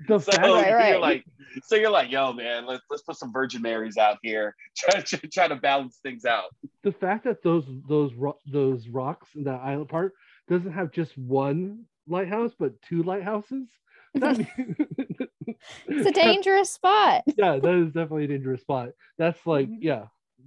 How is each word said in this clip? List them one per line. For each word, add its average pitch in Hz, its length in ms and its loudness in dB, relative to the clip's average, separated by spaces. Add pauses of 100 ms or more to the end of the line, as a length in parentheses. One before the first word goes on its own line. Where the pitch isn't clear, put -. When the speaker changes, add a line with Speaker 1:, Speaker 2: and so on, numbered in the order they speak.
Speaker 1:
The 208 120 4
Speaker 2:
So - 120 0
Speaker 1:
fact - 160 6
Speaker 3:
Right, - 220 6
Speaker 2:
you're 208 80 6
Speaker 3:
right. 202 240 6
Speaker 2:
like, - 240 0 (400)
so 220 100 2
you're 220 160 4
like, 139 180 4
"Yo, 135 220 0
man, 120 340 -6
let's, 127 240 -6
let's 147 140 -8
put 160 140 -12
some 123 160 -12
Virgin 127 280 -4
Marys 110 360 -4
out 107 260 4
here." 107 320 -4 (100)
<laughs> - 120 -18
Try, 185 240 2
try, - 180 -6 (140)
try 180 160 2
to 143 80 -4
balance 135 440 -2
things 123 220 -12
out. 113 220 0 (360)
Speaker 1:
The 202 120 -2
fact 196 320 -4
that 226 180 -4
those, 165 220 0 (240)
those 147 240 0
ro-, 135 260 -6 (100)
those 135 380 -2
rocks 131 480 -8
in 147 80 -10
that 131 160 -6
island 139 300 -8
part 180 240 -4 (340)
doesn't 180 240 -2
have 170 220 -6
just 165 240 -6
one 139 680 -2 (240)
lighthouse, 196 500 -4
but - 260 -4
two 170 200 -2
lighthouses. 208 640 -6 (480)
That 269 220 2
Speaker 3:
<laughs> - 200 -6
Speaker 1:
mean- 247 240 -8
<laughs> 294 60 0 (1000)
Speaker 3:
It's 294 140 -2
a - 100 -2
Speaker 1:
that - 40 -4
Speaker 3:
dangerous 381 560 4
spot. 370 520 2 (140)
Speaker 1:
Yeah, 175 220 4
that 170 160 2
is 170 120 4
definitely 156 380 -2
a - 20 -4
dangerous 131 340 -4
spot. 127 280 -4 (280)
That's 170 280 0
like, 143 220 2
Speaker 3:
Mm-hmm. 214 140 -12
Speaker 1:
yeah, 127 240 -2 (420)